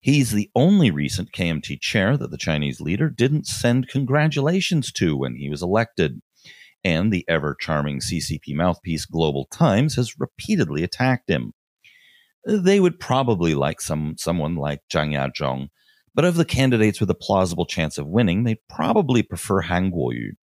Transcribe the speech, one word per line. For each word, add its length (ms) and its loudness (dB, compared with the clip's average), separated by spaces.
He's 300 4
the 240 0
only 360 6
recent 400 -4
K 180 -2
M 120 -2
T 160 -10
chair 400 0
that 140 -6
the 60 -12
Chinese 440 -4
leader 280 -2
didn't 380 0
send 400 0
congratulations 1040 0
to 220 0
when 200 -4
he 140 -8
was 120 -6
elected, 600 -2
and 280 2
the 160 -2
ever-charming 760 -2
C 180 -4
C 180 -6
P 160 -10
mouthpiece 520 -2
Global 400 -2
Times 500 2
has 240 -4
repeatedly 640 -2
attacked 460 -2
him. 240 -2
They 340 4
would 200 4
probably 560 2
like 260 -2
some, 360 -4
someone 380 -2
like 260 -4
Zhang 220 0
Yazhong, 560 -4
but 120 4
of 100 2
the 100 2
candidates 540 2
with 100 0
a 60 2
plausible 500 0
chance 320 -4
of 100 -8
winning, 360 2
they'd 260 -2
probably 540 0
prefer 380 -2
Han 300 0
Kuo-yu. 500 -6